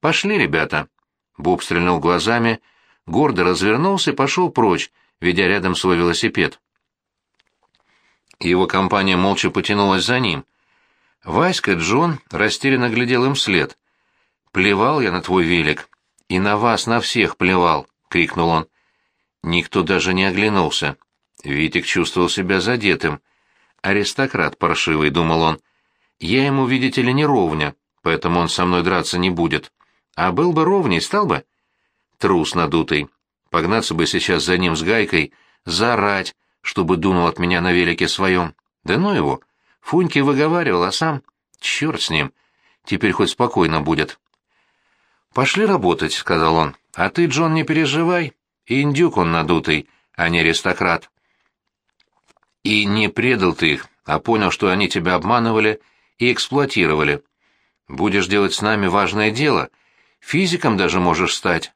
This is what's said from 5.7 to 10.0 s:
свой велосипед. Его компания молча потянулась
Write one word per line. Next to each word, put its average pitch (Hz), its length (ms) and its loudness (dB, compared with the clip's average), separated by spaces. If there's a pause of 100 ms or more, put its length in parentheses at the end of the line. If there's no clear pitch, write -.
свой 92 220 2
велосипед. 85 640 0 (1800)
Его 90 280 2
компания 95 500 2
молча 92 340 2
потянулась 98 540 0